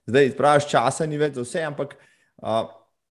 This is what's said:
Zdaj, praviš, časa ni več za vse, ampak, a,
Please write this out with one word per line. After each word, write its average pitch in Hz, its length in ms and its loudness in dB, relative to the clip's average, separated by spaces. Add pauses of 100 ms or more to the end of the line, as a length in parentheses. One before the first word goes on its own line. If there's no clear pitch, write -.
Zdaj, 127 320 2
praviš, 143 320 4
časa 135 400 0
ni 151 100 -6
več 147 200 -2
za 123 80 -6
vse, 165 180 -6
ampak, 143 320 -8 (480)
a, 110 220 -2 (500)